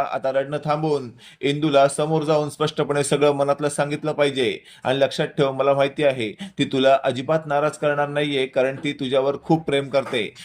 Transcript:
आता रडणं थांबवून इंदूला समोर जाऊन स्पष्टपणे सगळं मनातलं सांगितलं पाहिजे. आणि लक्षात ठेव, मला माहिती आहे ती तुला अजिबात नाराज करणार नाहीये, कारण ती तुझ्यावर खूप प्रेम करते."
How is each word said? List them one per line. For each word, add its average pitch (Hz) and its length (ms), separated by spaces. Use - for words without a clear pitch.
आता 135 200
रडणं 139 340
थांबवून 151 440
इंदूला 143 460
समोर 156 360
जाऊन 151 260
स्पष्टपणे 143 540
सगळं 147 280
मनातलं 143 380
सांगितलं 147 420
पाहिजे. 135 460
आणि 131 160
लक्षात 139 280
ठेव, 139 240
मला 135 220
माहिती 139 300
आहे 127 280
ती 139 80
तुला 131 380
अजिबात 143 440
नाराज 147 300
करणार 147 320
नाहीये, 143 380
कारण 135 280
ती 143 180
तुझ्यावर 139 500
खूप 160 220
प्रेम 139 240
करते." 127 320